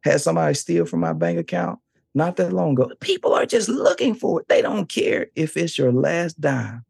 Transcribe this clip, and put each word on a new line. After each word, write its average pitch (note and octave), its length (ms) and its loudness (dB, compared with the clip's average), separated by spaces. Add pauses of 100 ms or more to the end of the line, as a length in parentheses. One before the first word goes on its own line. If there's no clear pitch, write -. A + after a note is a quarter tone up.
Had D3 180 2
somebody D#3 340 0
steal E3+ 300 0
from E3 140 -4
my E3 140 -2
bank D#3+ 240 -2
account E3+ 420 -4 (360)
not E3+ 220 0
that F3+ 140 0
long E3+ 200 0
ago. B2+ 280 0
People - 340 0
are - 120 2
just G#3+ 240 0
looking - 460 2
for - 260 -2
it. - 60 -16
They - 160 6
don't G#3+ 260 -2
care G#2+ 460 0
if D#3 200 -4
it's E3 220 -2
your C3 140 4
last D#3+ 500 0
dime. A#2+ 480 -2